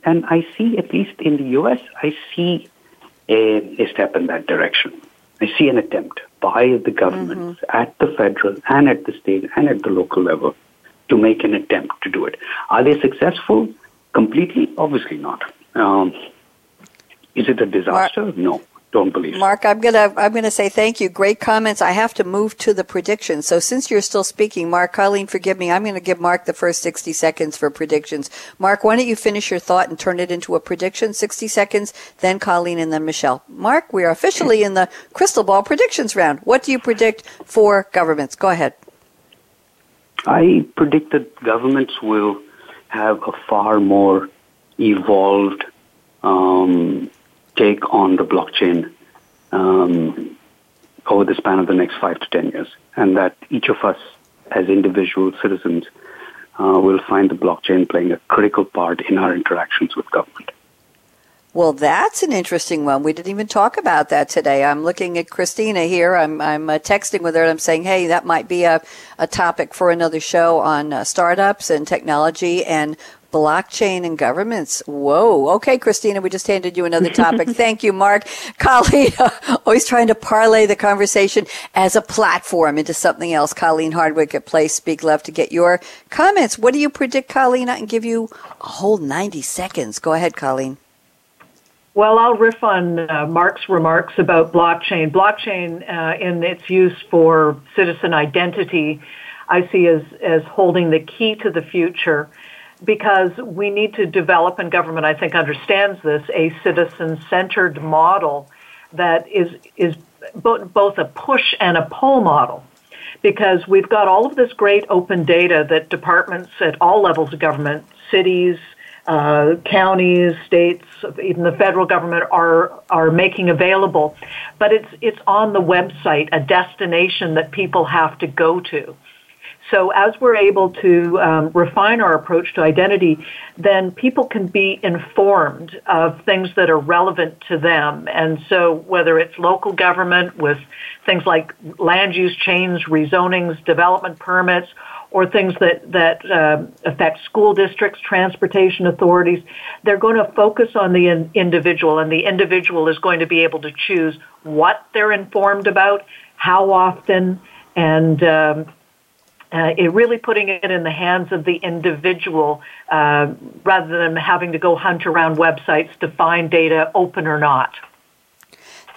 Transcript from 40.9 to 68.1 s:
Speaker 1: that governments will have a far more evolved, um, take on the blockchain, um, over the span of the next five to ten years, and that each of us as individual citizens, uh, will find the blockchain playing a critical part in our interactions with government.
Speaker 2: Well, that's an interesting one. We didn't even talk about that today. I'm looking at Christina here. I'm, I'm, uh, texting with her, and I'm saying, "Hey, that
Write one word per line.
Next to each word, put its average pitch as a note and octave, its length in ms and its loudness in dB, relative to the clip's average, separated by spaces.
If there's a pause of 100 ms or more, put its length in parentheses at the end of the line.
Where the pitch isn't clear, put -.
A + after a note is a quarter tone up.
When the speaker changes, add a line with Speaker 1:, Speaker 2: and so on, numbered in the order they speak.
Speaker 1:
that D3 320 -4
governments B2 580 -2
will G#2 400 -2 (460)
have G#2+ 400 -2
a - 40 -6 (160)
far G#2+ 320 2
more G2 500 4 (500)
evolved, G2 840 2 (600)
um, F#2 840 2 (460)
take G#2 380 2
on F#2+ 240 2
the F#2 80 0
blockchain, F2 640 -2 (600)
um, F2+ 840 0 (720)
over G2+ 180 2
the G2 120 0
span F#2+ 240 -2
of F2+ 80 0
the F#2+ 60 -2
next F2+ 240 0
five F2 220 -4
to - 100 -10
ten - 200 -2
years, - 180 -8 (280)
and F#2+ 200 2
that F#2+ 220 0 (120)
each B2+ 200 -4
of A2 140 -2
us G2 140 -2 (540)
as F#2 180 -2
individual F#2+ 600 0 (100)
citizens, F2 440 -4 (760)
uh, F#2+ 200 2
will F#2+ 200 4
find G2 300 0
the - 60 -2
blockchain F2+ 520 0
playing F2 240 -2
a E2+ 60 -4 (100)
critical G#2 380 0
part F2 360 -4
in - 160 -2
our F#2 180 0
interactions - 600 -4
with - 160 -8
government. - 400 -6 (1040)
Speaker 2:
Well, E3 200 2
that's D3+ 480 0
an D#4+ 120 0
interesting E3+ 520 -4
one. C#3 160 0
We D#3 120 -2
didn't E3+ 180 -8
even G#3 160 -6
talk G#3+ 300 0
about E3+ 320 0
that D3 200 0
today. C#3+ 340 0
I'm D3 200 0
looking F3 340 -4
at E3+ 120 -6
Christina F#3+ 560 -4
here. F3 300 2
I'm, D#3 240 0
I'm, D3+ 300 -4
uh, D#3 80 0
texting G3+ 440 -4
with E3+ 120 -4
her, E3 80 2
and E3 80 4
I'm D#3+ 80 -2
saying, D#3+ 260 -2
"Hey, F#3 240 0
that E3+ 180 0